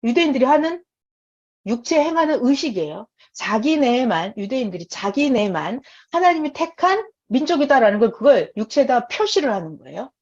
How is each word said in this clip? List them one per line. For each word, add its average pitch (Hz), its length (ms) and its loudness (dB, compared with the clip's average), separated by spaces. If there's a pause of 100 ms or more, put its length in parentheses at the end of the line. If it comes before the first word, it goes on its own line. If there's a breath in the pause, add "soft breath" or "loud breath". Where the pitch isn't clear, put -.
유대인들이 254 420 2
하는 311 380 0 (800)
육체 233 340 0
행하는 311 460 0
의식이에요. 208 640 -2 (260 soft breath)
자기네만, 240 1040 0
유대인들이 202 500 -6
자기네만 208 920 -2 (300 soft breath)
하나님이 330 420 2
택한 370 540 -2 (200)
민족이다라는 277 720 2
걸 226 120 2
그걸 226 440 2
육체에다 240 520 0
표시를 392 440 -2
하는 165 280 -8
거예요. 165 320 -14 (100)